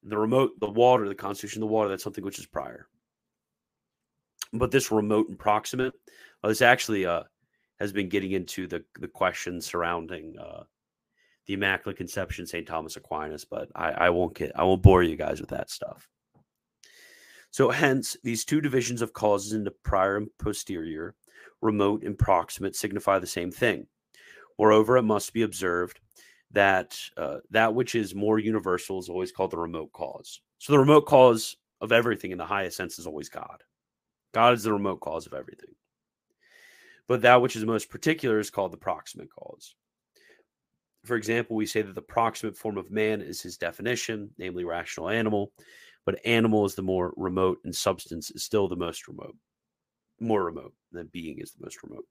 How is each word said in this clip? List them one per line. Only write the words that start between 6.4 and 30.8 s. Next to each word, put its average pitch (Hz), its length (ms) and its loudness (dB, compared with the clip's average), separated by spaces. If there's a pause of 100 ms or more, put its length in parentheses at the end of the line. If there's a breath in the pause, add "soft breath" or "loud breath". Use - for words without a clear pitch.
uh, 95 60 0
this 110 120 2
actually, 117 440 4
uh, 85 180 -2 (560)
has 101 120 -4
been 98 180 -2
getting 95 240 -2
into 90 340 -6
the, 87 160 -8 (160)
the - 80 -12
questions 90 580 -4
surrounding, 85 720 -6
uh, 78 260 -16 (840)
the 101 80 -6
Immaculate 98 440 -2
Conception, 90 480 -8
Saint 82 220 -10
Thomas 78 300 -8
Aquinas, 78 480 -10
but - 280 -10
I, 82 180 -4
I 87 180 2
won't 87 260 0
get, 73 200 -6
I 69 80 2
won't 92 200 4
bore 95 180 12
you 82 140 2
guys 76 240 -4
with - 100 -12
that - 220 -8
stuff. - 360 -14 (1400 loud breath)
So 131 180 4
hence, 135 540 2
these 117 220 -4
two 151 160 2
divisions 123 400 -2
of 113 120 -4
causes 104 400 0
into 104 180 -4
prior 98 460 0
and 104 200 -6
posterior, 85 800 -8 (460 loud breath)
remote 104 420 2
and 95 140 -6
proximate, 92 580 0
signify 98 420 0
the 90 100 -2
same 90 240 -6
thing. 107 360 -2 (720 loud breath)
Moreover, 107 380 6
it 123 60 4
must 104 300 0
be 113 100 0
observed 90 560 -4 (520 soft breath)
that, 98 460 2 (200)
uh, 73 200 -6 (120)
that 110 240 2
which 120 220 -2
is 101 180 -2
more 104 260 0
universal 98 600 -2
is 90 100 -12
always 90 220 -6
called 95 200 -4
the 87 60 -8
remote 82 360 -8
cause. - 480 -12 (160)
So - 160 -2
the 143 60 8
remote 147 260 8